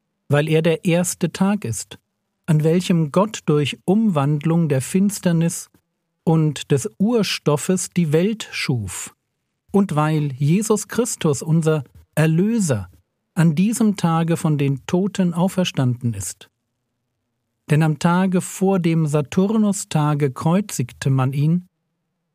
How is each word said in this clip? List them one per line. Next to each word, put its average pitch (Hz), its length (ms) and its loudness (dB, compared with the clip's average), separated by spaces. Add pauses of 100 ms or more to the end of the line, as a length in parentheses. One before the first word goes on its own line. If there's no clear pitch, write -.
(280)
weil 147 200 2
er 156 140 2
der 160 220 0
erste 175 480 0
Tag 202 320 -2
ist, - 340 -8 (480)
an 151 160 2
welchem 165 480 2
Gott 202 360 0
durch 147 380 0
Umwandlung 165 840 2
der 135 120 0
Finsternis 175 920 -2 (520)
und 156 480 0
des 139 180 0 (100)
Urstoffes 185 920 0
die 165 220 0
Welt 196 400 0
schuf - 600 -6 (600)
und 196 240 2
weil 151 380 0
Jesus 185 520 0
Christus, - 560 -2
unser 156 400 0 (320)
Erlöser, 160 760 0 (460)
an 160 200 4
diesem 214 400 0
Tage 165 400 0
von 156 220 0
den 139 280 -2
Toten 185 480 -2
auferstanden 139 800 -2
ist. - 360 -12 (1200)
Denn 151 140 4
am 156 160 0
Tage 180 420 2
vor 190 380 0
dem 165 300 2
Saturnustage 151 1200 0
kreuzigte 160 800 -2
man 131 220 0
ihn, 156 320 0 (720)